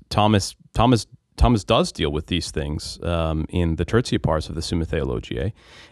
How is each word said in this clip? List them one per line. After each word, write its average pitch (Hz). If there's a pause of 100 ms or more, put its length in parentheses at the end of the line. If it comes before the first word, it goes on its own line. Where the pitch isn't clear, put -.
(100)
Thomas, 107 (180)
Thomas, 117 (300)
Thomas 117
does 151
deal 76
with 73
these 87
things, 76
um, 80
in 85
the 87
Tertia 113
Pars 80
of 82
the 78
Summa 82
Theologiae, 67 (380)